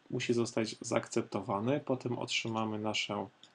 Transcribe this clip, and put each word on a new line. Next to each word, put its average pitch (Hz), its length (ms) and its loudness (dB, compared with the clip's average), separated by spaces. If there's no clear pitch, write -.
musi 123 240 0
zostać 117 480 2
zaakceptowany. 113 1000 0
Potem 127 380 0
otrzymamy 110 640 0
naszą 104 500 -2